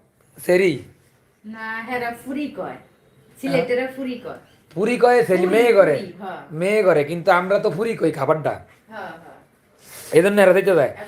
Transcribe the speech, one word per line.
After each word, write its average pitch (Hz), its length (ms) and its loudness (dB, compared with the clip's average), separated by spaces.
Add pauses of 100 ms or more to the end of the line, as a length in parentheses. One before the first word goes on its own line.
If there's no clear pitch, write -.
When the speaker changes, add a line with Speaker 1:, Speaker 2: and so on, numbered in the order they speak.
(460)
Speaker 1:
সেরি। 180 360 2 (640)
Speaker 2:
না, 220 380 -12
হেরা 240 320 -8 (100)
ফুরি 277 320 -8
কয়। 139 200 -12 (640)
সিলেটেরা 247 460 -2 (100)
ফুরি 254 280 -8
কয়। 147 140 -14 (360)
Speaker 1:
পুরি 214 220 -2
কয়, 240 280 4
সেরি 185 220 0
Speaker 2:
পুরি, 214 160 2
Speaker 1:
মেয়ে 240 100 4
করে। 180 240 4
Speaker 2:
পুরি, 180 220 -10
হ্যাঁ। 190 180 -12 (160)
Speaker 1:
মেয়ে 196 300 0
করে, 160 220 2
কিন্তু 170 260 -2
আমরা 185 280 2
তো 208 120 -2
পুরি 208 260 -4
কই 160 140 -2
খাবারটা। 139 540 -4 (240)
Speaker 2:
হ্যাঁ, 214 120 -18
হ্যাঁ। 180 120 -14 (1000)
Speaker 1:
এই 165 100 6
জন্য 202 180 2
এরা 185 120 8
দিতে 185 220 2
যায়। 127 140 4
Speaker 2:
আর - 200 -12